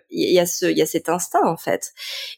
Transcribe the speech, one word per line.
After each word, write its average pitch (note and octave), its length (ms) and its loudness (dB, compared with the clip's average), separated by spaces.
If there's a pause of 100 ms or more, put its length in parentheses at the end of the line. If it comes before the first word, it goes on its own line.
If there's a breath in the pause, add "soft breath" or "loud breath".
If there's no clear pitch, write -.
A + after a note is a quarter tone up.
(100)
y, - 240 0
y F3+ 40 8
a F3 80 4
ce, F3 200 -2
y D#3+ 160 2
a D#3+ 40 4
cet D#3+ 220 -4
instinct, F3+ 380 0
en E3 100 0
fait. - 360 -4 (460 loud breath)